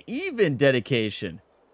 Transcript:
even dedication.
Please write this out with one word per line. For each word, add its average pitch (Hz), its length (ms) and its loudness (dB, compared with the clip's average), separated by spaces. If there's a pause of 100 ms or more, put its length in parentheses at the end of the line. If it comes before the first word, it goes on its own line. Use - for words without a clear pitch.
even 233 500 0
dedication. 113 840 0 (320)